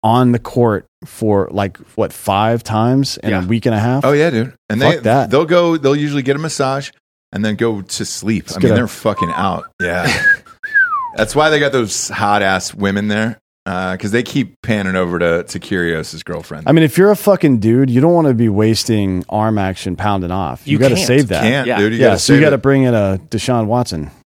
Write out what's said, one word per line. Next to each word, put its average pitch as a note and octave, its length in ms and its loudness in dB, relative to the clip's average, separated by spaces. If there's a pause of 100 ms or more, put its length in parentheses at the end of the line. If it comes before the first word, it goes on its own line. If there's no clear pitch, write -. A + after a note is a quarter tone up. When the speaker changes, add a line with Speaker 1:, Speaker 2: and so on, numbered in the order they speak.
Speaker 1:
on A#2+ 300 2
the A#2+ 60 0
court A2+ 480 -2 (180)
for, G#2 480 0
like, G2 240 -4 (180)
what, G#2+ 180 -2
five A2 520 -2
times A#2+ 540 0
in A2 120 -4
Speaker 2:
Yeah. F#2 140 -2
Speaker 1:
a - 20 -6
week A2 200 -2
and A2+ 80 0
a G#2+ 40 0
half? B2 260 0
Speaker 3:
Oh, C#3 80 4
yeah, D3+ 180 2
dude. A#2+ 240 -2 (140)
And G#2+ 120 -2
Speaker 1:
Fuck D3+ 140 4
Speaker 3:
they, D3 60 -6
Speaker 1:
that. A2+ 300 2
Speaker 3:
they'll C#3+ 140 2
go, E3+ 320 2
they'll C#3 180 2
usually D3 280 -2
get C3+ 140 0
a D3 40 -6
massage C#3 500 -4 (420)
and G2+ 120 -4
then G#2+ 100 0
go A2 280 -2
to - 220 -8
sleep. G2+ 420 -4
Speaker 1:
Let's - 100 -12
Speaker 3:
I F#2+ 40 -4
Speaker 1:
get D#3 80 4
Speaker 3:
mean, A2 40 4
Speaker 1:
a G#2+ 40 4
Speaker 3:
they're A#2 120 0
fucking F#2+ 420 -4
out. F2+ 360 -4 (140)
Yeah. - 320 -2 (540)
Speaker 1:
<laughs> C6+ 500 -2
Speaker 3:
That's G#2+ 200 0
why D3+ 140 4
they D3 100 2
got C#3+ 120 0
those A#2 360 -2
hot G#2 340 0
ass F#2+ 320 -2
women G2+ 340 -2
there. A2 300 -2 (260)
Uh, F#2 320 -6
'cause G2+ 140 -8
they A#2 140 0
keep B2 300 -4 (100)
panning G2 320 -2
over F2 240 0
to, E2+ 240 0
to - 160 -10
Kyrgios' E2+ 640 -4
girlfriend. D#2 440 -10
Speaker 1:
I C3 40 4
mean, D#3+ 100 6
if D#3+ 160 2
you're G3+ 140 6
a G3 40 2
fucking D#3 440 2
dude, A#2+ 300 4
you A#2+ 100 4
don't E3 120 4
wanna D#3+ 220 4
be A2+ 140 2
wasting G#2 800 0
arm G#2+ 280 -2
action F#2+ 380 -4
pounding F#2+ 380 -4
off. F2+ 340 -6
You C#3 60 -2
Speaker 2:
You G#2+ 80 2
Speaker 1:
gotta B2+ 160 4
Speaker 2:
can't. - 100 0
Speaker 1:
save B2+ 220 2
that. E2 140 -2
Speaker 3:
Can't, B2+ 260 0
Speaker 2:
Yeah. A#2 100 0
Speaker 3:
dude. G#2 140 2
You A#2 80 -4
Speaker 1:
Yeah, C3 80 4
Speaker 3:
gotta F#2+ 100 2
Speaker 1:
so - 140 2
you C#3 60 8
Speaker 3:
save D3+ 80 6
Speaker 1:
gotta C#3+ 80 4
Speaker 3:
it. A#2 80 -2
Speaker 1:
bring C3+ 200 4
in B2 120 2
a G2 260 0 (100)
Deshaun A2+ 360 -2
Watson. G#2 440 -2 (160)